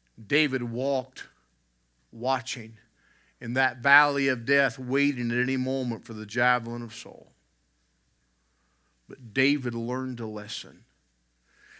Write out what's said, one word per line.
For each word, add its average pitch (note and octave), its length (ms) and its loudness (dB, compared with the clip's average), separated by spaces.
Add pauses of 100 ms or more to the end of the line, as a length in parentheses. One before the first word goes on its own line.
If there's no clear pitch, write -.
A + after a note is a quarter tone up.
(280)
David C3+ 340 2
walked B2+ 600 -4 (880)
watching A#2+ 640 -4 (640)
in A#2+ 140 -4
that B2+ 240 2
valley C#3+ 500 6
of A#2+ 160 -2
death, C#3 340 2
waiting C3 500 0
at A#2+ 80 0
any C3 200 0
moment B2+ 480 -2
for A#2 80 -10
the G#2+ 120 -8
javelin A#2+ 560 0
of A2+ 140 -12
Saul. - 320 -16 (1800)
But A2+ 240 -18
David C3 420 2
learned B2 460 -4
a A2+ 40 -6
lesson G#2 600 -10 (960)